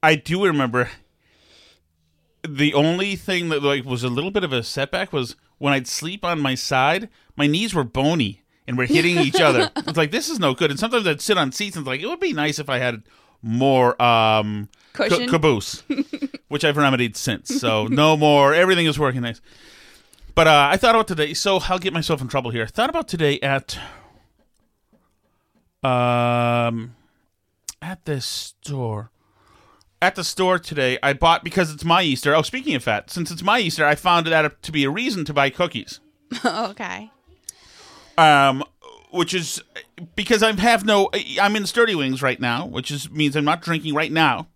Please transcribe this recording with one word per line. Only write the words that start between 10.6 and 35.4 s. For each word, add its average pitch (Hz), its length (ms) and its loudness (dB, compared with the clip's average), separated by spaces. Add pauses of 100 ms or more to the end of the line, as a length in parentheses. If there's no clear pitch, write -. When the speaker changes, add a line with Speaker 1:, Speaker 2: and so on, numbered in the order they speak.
Speaker 1:
And 139 80 -6
sometimes 233 280 -2
I'd 151 140 -2
sit 208 160 0
on 143 140 0
seats 196 240 -8
and 160 80 -8
it's 131 40 -8
like, 131 140 -6
"It 196 60 -8
would 339 120 -8
be 359 140 -2
nice 151 260 -2
if 139 100 -8
I 131 100 -2
had 120 240 -4 (400)
more, 123 580 2
um, 110 680 2 (240)
ca-, 208 160 -2
Speaker 2:
Cushion? 247 200 0
Speaker 1:
caboose," 151 540 0 (320)
Speaker 2:
<laughs> - 320 -10
Speaker 1:
which 143 160 -6
I've 147 140 2
remedied 127 380 2
since. - 340 -6 (100)
So 110 280 -2
no 147 300 4
more. 147 360 6
Everything 175 340 4
is 143 100 -2
working 131 240 0
nice. 117 200 -8 (920)
But, 165 140 6
uh, 147 240 6
I 190 60 2
thought 226 180 4
about 220 140 2
today, 151 240 -2
so 190 340 0
I'll 185 100 -2
get 185 140 -4
myself 165 300 -2
in 127 80 -8
trouble 127 220 -2
here. 113 120 -2
I 110 40 -6
thought 240 220 -2
about - 200 -4
today 151 320 0
at, 139 360 -2 (2000)
um, 120 1120 0 (840)
at 175 240 -12
this 139 200 -4
store. 117 840 -8 (880)
At 185 140 2
the 185 80 -6
store 185 340 0
today, 131 460 -2
I 139 100 2
bought, 165 300 2
because 170 280 -2
it's 151 120 -14
my 165 180 4
Easter. 143 320 0
Oh, 156 100 4
speaking 262 320 -6
of 123 80 -4
fat, 104 280 -2
since 175 180 -6
it's 165 140 -12
my 214 160 2
Easter, 160 260 -2
I 147 100 4
found 175 320 2
that 156 360 0
to - 80 -12
be 147 140 0
a 135 40 0
reason 190 360 -4
to 151 80 -8
buy 139 160 2